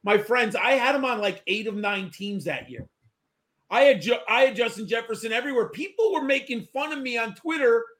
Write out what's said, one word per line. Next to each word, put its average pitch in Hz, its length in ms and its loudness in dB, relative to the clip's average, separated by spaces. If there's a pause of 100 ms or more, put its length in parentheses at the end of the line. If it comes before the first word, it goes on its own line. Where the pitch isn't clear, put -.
My 202 160 4
friends, 226 360 0
I 233 180 2
had 269 200 2
him 269 120 0
on, 240 140 -2
like, 196 280 -2
eight 208 180 -4
of 214 100 -6
nine 202 360 -4
teams 202 320 -8
that 127 260 -6
year. 117 160 -14 (880)
I 226 100 4
had 262 200 8
Ju-, 233 180 0 (100)
I 240 120 4
had 262 140 4
Justin 220 300 -2
Jefferson 226 460 -4
everywhere. 247 380 0
People 392 440 -2
were 311 80 0
making 269 520 -2
fun 302 200 -4
of 285 60 -8
me 247 180 -6
on 226 160 -4
Twitter 247 520 2 (140)